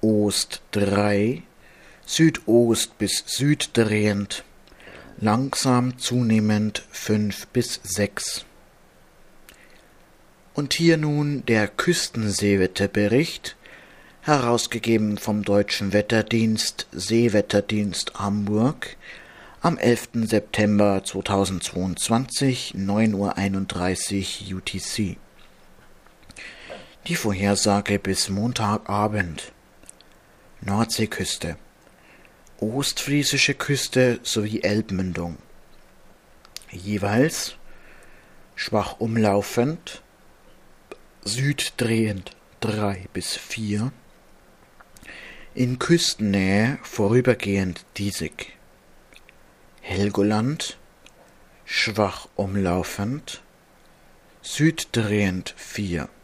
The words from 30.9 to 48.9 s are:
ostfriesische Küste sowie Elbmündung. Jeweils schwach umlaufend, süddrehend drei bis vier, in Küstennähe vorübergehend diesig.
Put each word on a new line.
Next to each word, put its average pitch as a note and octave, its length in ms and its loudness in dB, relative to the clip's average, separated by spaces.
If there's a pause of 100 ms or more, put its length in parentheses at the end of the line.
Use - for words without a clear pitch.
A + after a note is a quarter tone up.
ostfriesische C#3 920 0
Küste B2+ 720 2
sowie G#2+ 380 -2
Elbmündung. F#2 760 -2 (1300)
Jeweils G2+ 840 -2 (1000)
schwach - 440 -4
umlaufend, A2+ 1040 0 (1200)
süddrehend A2+ 1080 -2 (280)
drei G2+ 540 -4
bis - 240 -6
vier, G#2+ 560 -4 (1600)
in B2 240 0
Küstennähe G#2 1040 2
vorübergehend G2+ 1000 0 (100)
diesig. - 560 -6 (1300)